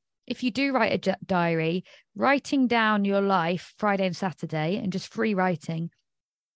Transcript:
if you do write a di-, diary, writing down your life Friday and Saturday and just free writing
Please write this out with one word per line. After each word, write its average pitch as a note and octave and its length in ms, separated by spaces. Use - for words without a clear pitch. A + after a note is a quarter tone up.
if - 160
you B3 80
do C4+ 220
write A#3 180
a G#3 60
di-, F#3 180
diary, E3+ 600
writing C4 520
down G#3+ 380
your G3 160
life F#3 560
Friday G3 280
and F3+ 100
Saturday D#3+ 640
and F3+ 140
just F#3 200
free A3 220
writing E3+ 560